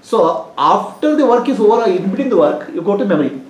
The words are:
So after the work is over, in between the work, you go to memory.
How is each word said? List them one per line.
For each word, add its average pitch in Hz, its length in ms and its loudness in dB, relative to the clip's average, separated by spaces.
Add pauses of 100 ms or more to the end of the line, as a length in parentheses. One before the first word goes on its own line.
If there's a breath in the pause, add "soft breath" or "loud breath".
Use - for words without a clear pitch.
So 233 120 0 (380)
after 190 600 0
the 277 100 2
work 240 260 2
is 196 60 -2
over, 220 200 4 (120)
in 185 200 -2
between 254 180 -2
the 220 80 0
work, - 360 0
you 170 160 -8
go 202 80 0
to - 80 -2
memory. 151 280 -2 (180)